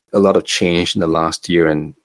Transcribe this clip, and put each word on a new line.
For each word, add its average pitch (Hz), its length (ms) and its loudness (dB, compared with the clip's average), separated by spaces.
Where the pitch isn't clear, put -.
a 101 40 4
lot 98 180 4
of 85 80 0
change 87 500 -2
in 101 60 -2
the 87 60 0
last 80 440 -2
year 85 160 4
and 76 280 -2